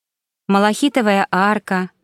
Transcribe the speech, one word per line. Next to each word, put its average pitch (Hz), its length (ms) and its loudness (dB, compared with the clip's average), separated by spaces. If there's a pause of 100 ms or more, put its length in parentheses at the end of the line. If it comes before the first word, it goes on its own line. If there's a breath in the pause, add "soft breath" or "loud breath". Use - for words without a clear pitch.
(480)
Малахитовая 208 840 0
арка, 190 600 -2 (140)